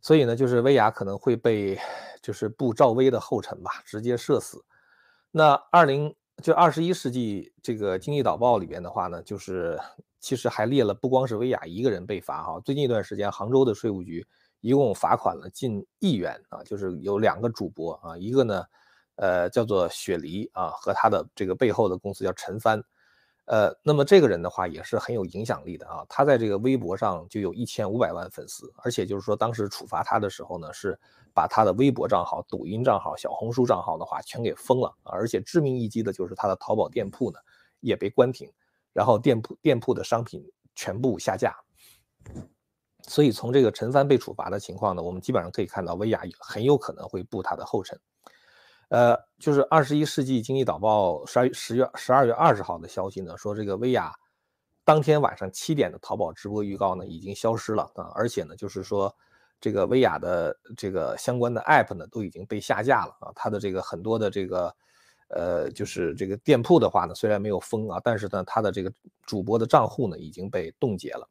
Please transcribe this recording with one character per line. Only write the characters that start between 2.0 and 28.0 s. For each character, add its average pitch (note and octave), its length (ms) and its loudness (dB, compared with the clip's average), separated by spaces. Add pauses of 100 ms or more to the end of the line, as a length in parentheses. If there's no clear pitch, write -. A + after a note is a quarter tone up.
就 - 120 -10
是 G#2+ 160 -4
步 A#2 260 -2
赵 C3 160 8
薇 C3 220 4
的 A2 80 0
后 A2 200 -4
尘 - 220 -12
吧， - 220 -10
直 G#2+ 180 -10
接 A#2+ 140 -2
社 A#2 240 0
死。 - 200 -14 (720)
那 D#3 220 6 (180)
二 E3+ 160 10
零， D3 260 0 (300)
就 D#3+ 140 2
《二 E3+ 120 8
十 D#3 140 0
一 F3 100 0
世 C#3 200 -4
纪 A2 400 -4 (100)
这 A#2 140 -4
个 G2+ 200 0
经 D3 160 -4
济 C#3+ 120 0
导 F2 120 2
报》 A#2+ 240 4
里 F2 60 -6
边 F2+ 160 -10
的 F2 80 -10
话 F#2 160 -4
呢， F2 160 -10
就 G2+ 160 -10
是 E2+ 420 -6 (400)
其 - 160 -4
实 A#2 100 -4
还 A2 200 0
列 C3 180 4
了 G2+ 80 0
不 B2+ 160 -4
光 B2+ 180 2
是 A2+ 100 -4
薇 A#2+ 120 -2
娅 - 160 -2
一 F2+ 180 -8
个 C3 80 2
人 F2+ 140 -4
被 G2+ 160 -6
罚 D3 220 -8
哈， F2 180 -8
最 C#3+ 140 -4
近 D3 100 0
一 - 20 0
段 A2+ 160 0
时 G2+ 140 -8
间 G2+ 160 -2
杭 G#2 180 -6
州 C3+ 140 6
的 A2+ 100 2
税 A2 160 -4
务 F#2+ 120 -4
局 E2 240 -10 (340)
一 A#2 140 2
共 C3 200 4
罚 F#2 220 2
款 F2+ 180 -2
了 - 140 -14
近 G#2+ 380 -6 (140)
亿 F3 160 2
元 F2 220 -6 (120)
啊， - 140 -14
就 G#2 120 -10
是 F#2 240 -6
有 G2 180 -2
两 G2 220 2
个 A#2+ 80 0
主 A2 220 -6
播 E2 240 -8
啊， E2 240 -14
一 G2 120 -8
个 C3 140 4
呢， G2 200 -2 (520)
呃， F2+ 320 2
叫 A#2 160 0
做 F#2+ 240 2
雪 - 300 -4
梨 G#2+ 340 -8
啊， F2+ 160 -4
和 - 240 -6
他 - 160 2
的 G2+ 260 0
这 G2+ 120 -4
个 F#2 80 -2
背 A2+ 180 2
后 G#2 160 2
的 F#2 80 -2
公 G2 160 -8
司 - 100 -10
叫 F#2+ 120 0
陈 G2+ 260 -10
帆。 A2 240 0 (600)
呃， G#2+ 240 4 (120)
那 D3+ 100 2
么 C#3+ 100 4
这 F3+ 200 8
个 C#3 40 6
人 F2+ 140 2
的 F2 80 -6
话 F#2 180 -4
也 E2 160 -10
是 - 160 -4
很 A#2+ 160 -6
有 G#2+ 120 -2
影 F2+ 180 -8
响 A#2+ 220 -6
力 F2+ 100 -10
的 - 100 -16
啊， E2 220 -12
他 - 160 2
在 C#3 140 4
这 A2+ 100 0
个 G2+ 80 -2
微 B2+ 220 0
博 G2 180 -4
上 F#2 320 -4
就 G#2+ 140 -6
有 F2 100 -4
一 A#2+ 100 -8
千 G#2 280 -6
五 A2 80 -4
百 G2+ 120 2